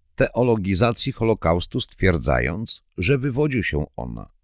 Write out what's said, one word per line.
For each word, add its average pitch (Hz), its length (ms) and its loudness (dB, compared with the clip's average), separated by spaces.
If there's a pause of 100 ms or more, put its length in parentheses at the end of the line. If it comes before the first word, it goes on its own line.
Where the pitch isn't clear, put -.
(220)
teologizacji 117 920 2
Holokaustu, 98 680 0
stwierdzając, 78 1040 0 (140)
że 123 200 2
wywodzi 131 460 -2
się - 220 -2 (100)
ona 58 340 -10 (140)